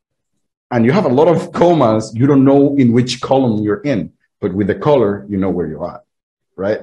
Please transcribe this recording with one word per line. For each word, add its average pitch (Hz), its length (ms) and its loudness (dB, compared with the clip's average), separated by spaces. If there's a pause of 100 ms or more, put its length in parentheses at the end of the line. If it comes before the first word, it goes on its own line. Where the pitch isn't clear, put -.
(720)
and 117 160 2
you 139 60 2
have 196 120 2
a 127 160 0
lot 226 80 6
of - 240 -2
commas, 127 640 2
you 123 120 0
don't 139 180 4
know 139 320 4
in 123 160 2
which 123 280 -2
column 120 440 -2
you're 104 180 -4
in. 110 300 -4 (280)
But 92 140 -4
with 98 140 -2
the 95 80 -2
color, 113 520 0
you 101 80 -6
know 95 140 -2
where 85 160 -4
you're 76 280 -10
at, - 80 -20 (540)
right? 101 260 -4